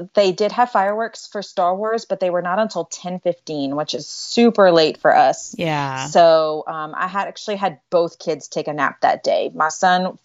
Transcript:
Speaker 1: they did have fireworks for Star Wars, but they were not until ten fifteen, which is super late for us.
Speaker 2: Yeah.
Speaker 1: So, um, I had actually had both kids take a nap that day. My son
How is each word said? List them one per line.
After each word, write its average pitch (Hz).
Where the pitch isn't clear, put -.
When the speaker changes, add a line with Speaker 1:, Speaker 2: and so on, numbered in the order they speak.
Speaker 1:
they 196
did 208
have 240
fireworks 214
for 202
Star 180
Wars, 220
but 185
they 180
were 175
not 175
until 196
ten 180
fifteen, 147
which 151
is -
super 220
late 160
for -
us. -
Speaker 2:
Yeah. 143
Speaker 1:
So, 160
um, 156
I 185
had 185
actually 202
had 190
both 170
kids 156
take 160
a 151
nap 147
that -
day. 135
My 160
son 180